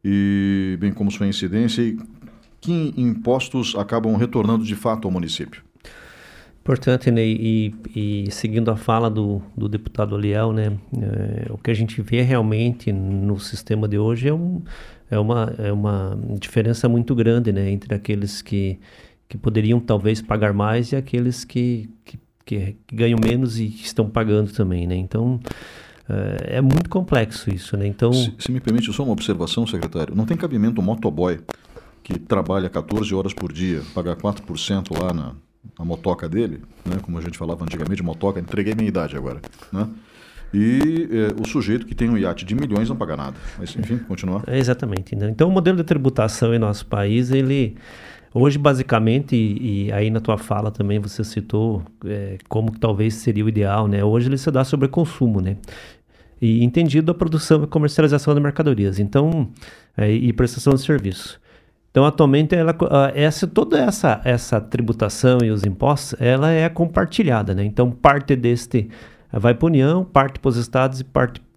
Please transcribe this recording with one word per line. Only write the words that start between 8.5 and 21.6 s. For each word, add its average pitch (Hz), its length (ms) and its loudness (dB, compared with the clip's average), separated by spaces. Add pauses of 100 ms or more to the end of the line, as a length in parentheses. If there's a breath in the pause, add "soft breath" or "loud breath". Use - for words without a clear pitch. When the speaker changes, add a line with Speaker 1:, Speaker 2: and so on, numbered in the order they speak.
Speaker 2:
a 110 80 0
fala 113 320 0
do, 104 320 0 (160)
do 104 100 -4
deputado 104 480 -4
Aliel, 104 380 0
né? 107 240 0 (240)
É, 104 500 -4
o - 60 -8
que - 140 -2
a - 20 2
gente 110 280 -2
vê 117 200 0
realmente 117 720 0
no 98 460 -2
sistema 107 480 -4
de 104 100 0
hoje 117 320 0
é 151 40 2
um, 170 280 -2 (500 loud breath)
é 107 80 0
uma, 113 380 0
é 104 140 -2
uma 101 460 -2 (220)
diferença 113 480 0
muito 120 260 2
grande, 117 380 2
né? 98 180 0
Entre 101 240 -4
aqueles 101 480 -4
que, 98 380 -4 (480 loud breath)
que - 100 -12
poderiam 110 440 2
talvez 107 400 0
pagar 107 320 0
mais 110 380 0
e 135 40 0
aqueles 123 480 -2
que, 120 460 -4 (160)